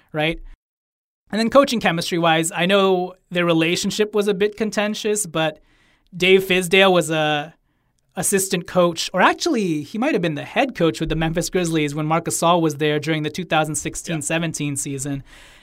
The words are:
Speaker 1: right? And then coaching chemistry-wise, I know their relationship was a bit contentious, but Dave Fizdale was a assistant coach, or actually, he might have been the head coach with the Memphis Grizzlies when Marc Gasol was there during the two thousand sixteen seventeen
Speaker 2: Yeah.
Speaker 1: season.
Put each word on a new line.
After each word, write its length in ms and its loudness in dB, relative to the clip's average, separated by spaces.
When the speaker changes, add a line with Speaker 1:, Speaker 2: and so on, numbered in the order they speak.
Speaker 1:
right? 260 -2
And 120 -4
then 80 0
coaching 320 4
chemistry-wise, 720 0
I 100 0
know 500 2
their 160 -2
relationship 680 0
was 140 2
a 40 2
bit 220 0
contentious, 720 -2
but 340 -2
Dave 300 6
Fizdale 480 4
was 180 2
a 420 -2
assistant 520 -2
coach, 460 0
or 80 0
actually, 600 0
he 160 -12
might 160 0
have 80 0
been 140 -2
the 80 -8
head 320 -2
coach 240 0
with 80 -2
the 80 -2
Memphis 340 -2
Grizzlies 460 0
when 100 -4
Marc 200 0
Gasol 340 2
was 160 0
there 240 0
during 240 -2
the 60 -4
two 160 -8
thousand 300 0
sixteen 460 -6
seventeen 520 -4
Speaker 2:
Yeah. 60 -6
Speaker 1:
season. 440 -6